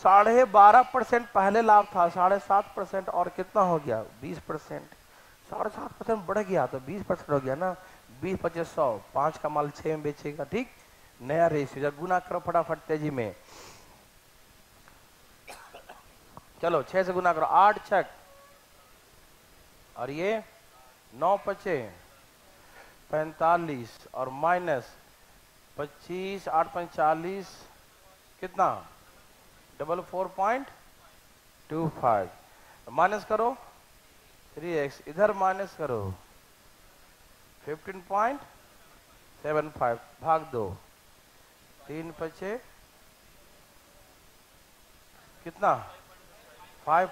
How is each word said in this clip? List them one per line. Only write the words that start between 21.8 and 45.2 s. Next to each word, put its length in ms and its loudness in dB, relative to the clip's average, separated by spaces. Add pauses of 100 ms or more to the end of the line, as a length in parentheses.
पैंतालीस 880 -2 (160)
और 160 -6
माइनस 600 -2 (840)
पच्चीस, 720 -10
आठ 260 -2
पैंतालीस, 720 -2 (960)
कितना? 260 0 (1120)
डबल 220 -4
फोर 340 -8
पॉइंट 320 -2 (1000)
टू 180 -4 (120)
फाइव, 300 2 (560)
माइनस 380 0
करो 300 -2 (1000)
थ्री 180 -8
एक्स, 340 -4
इधर 260 2
माइनस 440 -2
करो 360 -4 (1500)
फिफ्टीन 460 -12
पॉइंट 320 0 (1000)
सेवन 360 -2
फाइव, 200 0 (240)
भाग 300 0
दो, 160 -4 (1200)
तीन 320 -12
पचे 360 -8 (3000)